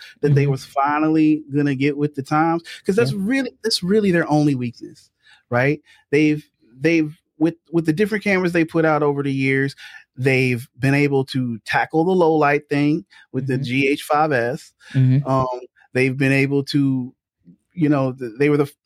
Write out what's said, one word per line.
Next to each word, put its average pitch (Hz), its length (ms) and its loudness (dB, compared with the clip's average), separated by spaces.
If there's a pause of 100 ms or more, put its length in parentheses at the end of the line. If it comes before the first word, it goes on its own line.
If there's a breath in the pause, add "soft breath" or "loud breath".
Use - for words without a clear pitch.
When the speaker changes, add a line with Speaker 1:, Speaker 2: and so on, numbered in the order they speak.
(220 loud breath)
Speaker 1:
that 147 120 4
they 139 100 4
Speaker 2:
Mm-hmm. 143 80 0
Speaker 1:
was 131 120 -6
finally 151 800 2 (100)
gonna 143 200 0
get 139 240 0
with 147 160 -2
the 135 80 -8
times. 165 400 0 (220 loud breath)
'Cause 190 120 -2
that's 175 160 0
Speaker 2:
Yeah. 202 80 -6
Speaker 1:
really, 247 300 -2 (120)
that's - 200 -4
really 202 280 2
their 170 180 2
only 147 260 2
weakness, - 560 -10 (400 soft breath)
right? 135 320 0 (280 soft breath)
They've, 151 340 2 (360)
they've, 156 340 0 (220)
with, 165 200 0 (140)
with 165 140 0
the 156 80 0
different 202 320 -2
cameras 185 280 0
they 170 120 2
put 160 220 -2
out 151 160 2
over 143 200 0
the 139 100 -2
years, 135 440 -2 (400 loud breath)
they've 127 500 0 (120)
been 135 160 2
able 139 320 2
to 123 400 -4
tackle 156 380 0
the 185 80 0
low 170 220 4
light 147 360 0
thing 147 340 0 (280 soft breath)
with 135 140 -6
the 131 80 -2
Speaker 2:
Mm-hmm. 135 100 -4
Speaker 1:
G 135 240 0
H 147 140 -2
five 151 300 0
S. 123 400 -4 (220 loud breath)
Speaker 2:
Mm-hmm. 131 340 2
Speaker 1:
Um, 127 320 -2 (320 soft breath)
they've 131 240 0
been 135 160 0
able 139 320 0
to, 135 500 -2 (600)
you 165 140 0
know, 135 240 0
th-, 127 260 -10
they 143 100 2
were 147 80 2
the, 143 160 -2 (140)